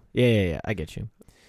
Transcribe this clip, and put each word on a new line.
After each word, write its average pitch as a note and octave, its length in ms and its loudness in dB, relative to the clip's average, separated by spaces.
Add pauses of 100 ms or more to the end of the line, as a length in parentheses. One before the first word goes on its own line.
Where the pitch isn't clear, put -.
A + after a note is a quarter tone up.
(140)
Yeah, B2 140 4
yeah, G#2+ 220 4
yeah. D2+ 140 -6
I - 80 -4
get E2 240 -8
you. G#2 140 -10 (380)